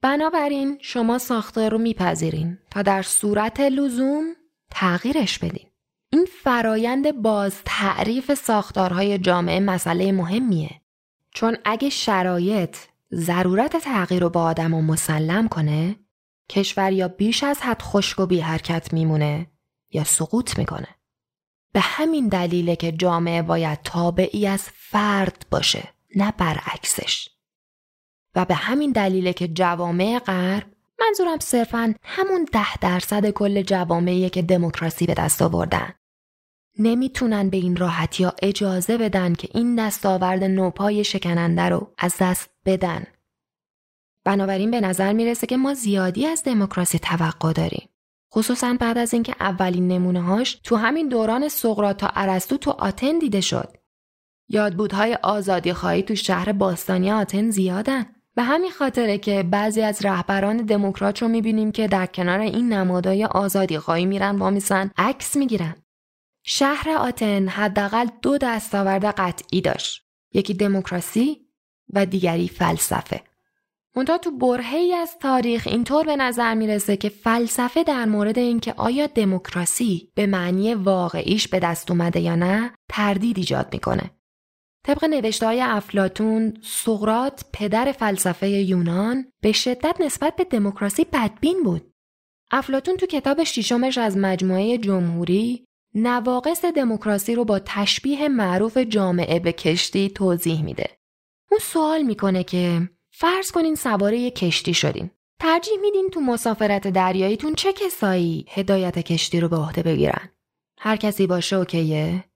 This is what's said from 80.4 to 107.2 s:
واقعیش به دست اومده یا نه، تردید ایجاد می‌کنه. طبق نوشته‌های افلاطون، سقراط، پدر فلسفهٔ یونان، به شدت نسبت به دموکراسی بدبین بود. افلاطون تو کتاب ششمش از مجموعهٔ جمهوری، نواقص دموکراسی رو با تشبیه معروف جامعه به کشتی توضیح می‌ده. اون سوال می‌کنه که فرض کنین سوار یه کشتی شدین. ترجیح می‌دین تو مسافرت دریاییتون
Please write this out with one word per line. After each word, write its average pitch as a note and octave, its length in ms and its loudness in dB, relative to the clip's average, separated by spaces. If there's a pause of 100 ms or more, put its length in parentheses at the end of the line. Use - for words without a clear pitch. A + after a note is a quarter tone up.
واقعیش F#3 760 0
به F#3 120 0
دست E3+ 300 -2
اومده E3+ 300 2
یا E3+ 160 0
نه، G3+ 380 0 (140)
تردید G#3 500 0
ایجاد C3+ 340 -2
می‌کنه. - 380 -2 (760)
طبق C#4+ 200 0
نوشته‌های A#3 560 0
افلاطون، A3 1040 0
سقراط، A3+ 800 -2 (100)
پدر G#3+ 400 0
فلسفهٔ G3 560 -2
یونان، G3 760 0 (180)
به G#3+ 100 2
شدت B3+ 480 0
نسبت D4+ 360 -2
به F#4 80 2
دموکراسی G#3 600 0
بدبین D#4 580 0
بود. F3 320 -2 (560)
افلاطون C4+ 460 0
تو F#4 100 -2
کتاب D4 380 0
ششمش B3 540 0
از A3 180 0
مجموعهٔ F#3+ 640 2
جمهوری، F#3+ 840 0 (300)
نواقص B3 720 0
دموکراسی A3+ 720 0
رو A#3+ 100 2
با G#3+ 140 2
تشبیه C4+ 720 -2
معروف A3 500 2
جامعه F#3+ 600 2
به F3 140 0
کشتی F3+ 560 0
توضیح F3 540 0
می‌ده. - 280 -4 (600)
اون G#4+ 100 4
سوال D#4 420 0
می‌کنه G3 420 0
که F3 440 0 (260)
فرض F#4 360 0
کنین D#4+ 240 2
سوار G#3 380 0
یه B3 180 0
کشتی F3 440 -2
شدین. - 360 -2 (300)
ترجیح E4+ 400 2
می‌دین G4 320 2
تو E4 80 -4
مسافرت A3 680 0
دریاییتون F#3+ 680 0